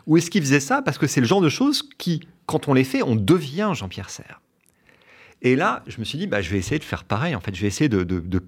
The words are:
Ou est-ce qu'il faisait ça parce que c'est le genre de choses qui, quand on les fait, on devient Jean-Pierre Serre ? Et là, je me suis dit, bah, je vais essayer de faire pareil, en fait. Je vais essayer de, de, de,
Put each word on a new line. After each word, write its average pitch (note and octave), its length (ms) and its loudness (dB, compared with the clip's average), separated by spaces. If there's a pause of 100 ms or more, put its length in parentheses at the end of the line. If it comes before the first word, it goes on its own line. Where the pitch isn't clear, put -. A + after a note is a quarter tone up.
Ou D#3 100 6
est-ce E3+ 140 0
qu'il G3+ 100 2
faisait C#3+ 180 4
ça B3+ 220 0
parce E3+ 160 -2
que - 100 0
c'est C#3 140 2
le A#2 60 2
genre F#3+ 140 4
de D#3+ 80 4
choses - 380 0 (100)
qui, E3 240 -4 (240)
quand - 220 -2
on C#3+ 60 2
les C3 100 6
fait, A#3 200 -2
on B2 120 2
devient D#3 600 2
Jean-Pierre - 340 -10
Serre ? - 320 -18 (1000)
Et B2+ 120 6
là, F3+ 320 0
je - 120 -14
me A2 60 -8
suis - 120 -6
dit, F#3 80 -6
bah, G#2 160 -2
je F2+ 80 -6
vais G2+ 80 0
essayer A2+ 220 -2
de - 40 -8
faire - 200 -8
pareil, C#3 320 -2
en G2 60 -6
fait. G#2 120 -8
Je F2+ 80 -8
vais G#2 60 0
essayer C#3 220 0
de, G2 140 2
de, F2+ 160 -2
de, F2+ 280 -2